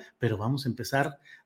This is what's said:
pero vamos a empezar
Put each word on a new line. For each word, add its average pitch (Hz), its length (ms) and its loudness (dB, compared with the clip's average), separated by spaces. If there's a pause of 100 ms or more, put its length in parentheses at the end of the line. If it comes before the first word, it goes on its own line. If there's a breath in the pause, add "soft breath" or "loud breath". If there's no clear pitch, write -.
(180 loud breath)
pero 107 200 2
vamos 131 280 0
a 127 40 2
empezar 135 500 0 (260 soft breath)